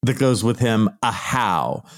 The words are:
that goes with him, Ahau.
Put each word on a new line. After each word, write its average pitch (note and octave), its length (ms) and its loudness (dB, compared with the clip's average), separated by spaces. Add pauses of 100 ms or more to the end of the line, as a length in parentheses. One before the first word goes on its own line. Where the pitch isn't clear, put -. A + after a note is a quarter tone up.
that C3 140 0
goes B2+ 260 2
with A2+ 160 0
him, A2 300 2 (140)
Ahau. F2+ 840 -2 (100)